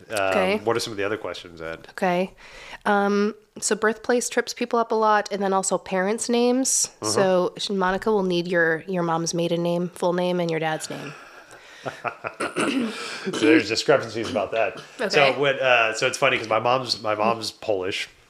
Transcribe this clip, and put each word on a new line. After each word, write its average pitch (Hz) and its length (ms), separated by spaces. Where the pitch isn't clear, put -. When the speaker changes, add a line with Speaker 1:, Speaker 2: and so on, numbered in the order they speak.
Speaker 1:
Um, 110 80
Speaker 2:
Okay. 95 460
Speaker 1:
what 156 120
are 147 40
some - 120
of 101 60
the 101 60
other 104 140
questions, 87 440
Ed? 82 300
Speaker 2:
Okay. 185 420
Um, 202 500
so - 160
birthplace 226 540
trips - 260
people 240 240
up 226 120
a 226 40
lot, 214 360
and 196 120
then 196 100
also 190 240
parents' 190 500
names. 247 600
Speaker 1:
Uh-huh. 214 100
Speaker 2:
So 185 460
sh-, - 120
Monica 190 420
will 202 120
need 175 240
your, 165 400
your 180 160
mom's 165 320
maiden 170 260
name, 175 280
full 175 240
name, 180 260
and 170 100
your 160 100
dad's 156 300
name. 143 240
Speaker 1:
<laughs> - 1080
So 190 80
there's 110 380
discrepancies 113 600
about 101 220
that. 110 300
Speaker 2:
Okay. 208 100
Speaker 1:
So 139 300
what? 135 200
Uh, 120 340
so 131 140
it's 123 100
funny 127 200
'cause 113 100
my 110 120
mom's, 120 420
my 110 140
mom's 110 360
Polish. 98 580